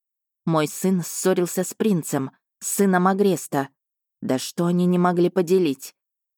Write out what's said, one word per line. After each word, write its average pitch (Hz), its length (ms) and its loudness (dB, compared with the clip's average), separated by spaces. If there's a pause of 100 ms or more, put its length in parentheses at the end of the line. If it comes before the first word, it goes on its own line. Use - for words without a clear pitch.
(460)
Мой 156 220 2
сын 185 360 -2
ссорился 180 600 -2
с - 100 -10
принцем, 151 580 -2 (280)
с - 80 -14
сыном 185 400 2
Агреста. 190 640 0 (520)
Да 127 180 -2
что - 260 -4
они 175 200 2
не 180 120 2
могли 175 320 2
поделить? 175 680 0 (420)